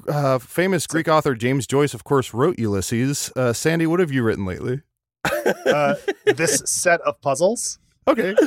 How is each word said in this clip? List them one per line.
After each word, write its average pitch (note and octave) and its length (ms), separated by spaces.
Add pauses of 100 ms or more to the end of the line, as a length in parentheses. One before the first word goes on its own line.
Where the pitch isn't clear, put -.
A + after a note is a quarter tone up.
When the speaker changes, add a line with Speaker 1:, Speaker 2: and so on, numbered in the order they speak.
Speaker 1:
uh, C#3 320
famous F3 480
Greek D#3 220
author D3+ 260
James B2 320
Joyce, C#3 260
of G#2+ 120
course, C3 280
wrote C3+ 260
Ulysses. A2+ 760
Uh, B2+ 180
Sandy, E3 340
what E3 120
have E3+ 120
you C3 120
written G2+ 220
lately? G#2 360 (840)
Speaker 2:
Uh, C#4+ 300 (300)
this - 400
set E3+ 360
of - 200
puzzles. D#3+ 580 (280)
Speaker 1:
Okay, A3 280 (120)